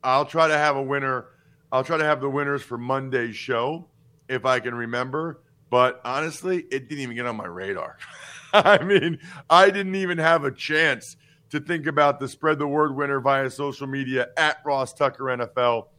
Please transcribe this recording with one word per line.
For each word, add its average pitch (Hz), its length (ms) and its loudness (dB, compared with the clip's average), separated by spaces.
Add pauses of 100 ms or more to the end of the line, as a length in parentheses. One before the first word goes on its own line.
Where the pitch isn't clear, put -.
I'll 135 240 2
try 160 200 2
to 151 120 2
have 147 180 2
a 135 60 -2
winner. 135 460 -2 (440)
I'll 131 100 2
try 165 140 -2
to 156 80 0
have 147 160 2
the 139 80 -4
winners 143 340 -2
for 120 140 -10
Monday's 127 580 -4
show 131 540 -4 (400)
if 127 160 -4
I 127 160 2
can 120 140 -6
remember. 127 680 -6 (300)
But 123 340 4
honestly, 160 680 -4
it 131 200 -6
didn't 147 80 -8
even 120 180 -8
get 120 80 -6
on 117 120 -4
my 101 100 -10
radar. 90 500 -8 (300)
<laughs> - 260 -10
I 196 320 6
mean, 170 340 2 (300)
I 190 220 10
didn't 190 240 -4
even 180 240 -2
have 160 260 4
a 135 80 -2
chance 151 640 -2 (320)
to 151 120 -4
think 151 260 -4
about 143 340 4
the 135 80 -6
spread 156 300 -2
the 147 100 -2
word 147 260 0
winner 139 260 -2
via 135 280 2
social 135 380 -8
media 131 500 -4
at 156 300 0
Ross 135 260 -2
Tucker 135 380 -2
N 123 100 -4
F - 160 -6
L 120 420 0